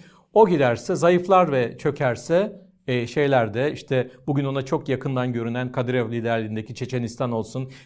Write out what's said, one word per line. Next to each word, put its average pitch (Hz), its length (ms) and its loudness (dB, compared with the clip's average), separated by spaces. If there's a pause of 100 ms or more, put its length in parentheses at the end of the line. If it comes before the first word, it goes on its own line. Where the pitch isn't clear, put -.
(340)
o 214 140 8
giderse, 143 480 2
zayıflar 180 560 4
ve 123 260 0
çökerse, 147 840 -2 (260)
e, 123 200 -2
şeyler 131 460 2
de 135 200 -2
işte 127 380 -2 (160)
bugün 143 180 0
ona 135 160 -2
çok 139 280 -4
yakından 127 440 -2
görünen 120 380 -4
Kadyrov 123 400 -2
liderliğindeki 113 640 -4
Çeçenistan 120 560 -6
olsun, 120 400 -6 (140)